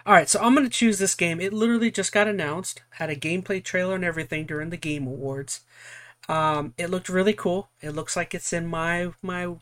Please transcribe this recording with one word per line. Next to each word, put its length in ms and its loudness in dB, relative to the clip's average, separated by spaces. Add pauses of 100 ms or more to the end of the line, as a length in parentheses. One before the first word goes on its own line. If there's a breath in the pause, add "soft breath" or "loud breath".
All 80 8
right, 160 8
so 100 2
I'm 140 6
gonna 160 6
choose 300 2
this 160 0
game. 240 0
It 140 -2
literally 360 2
just 220 -2
got 160 4
announced, 640 -4
had 180 -6
a 60 -4
gameplay 480 -4
trailer 320 0
and 100 -2
everything 400 -4
during 240 -6
the 80 -8
Game 300 -4
Awards. 540 -8 (640 loud breath)
Um, 500 0
it 140 -4
looked 180 -4
really 240 4
cool. 360 -2 (120)
It 100 -8
looks 240 -6
like 200 -2
it's 180 -6
in 140 -2
my, 440 -2 (120)
my 380 -6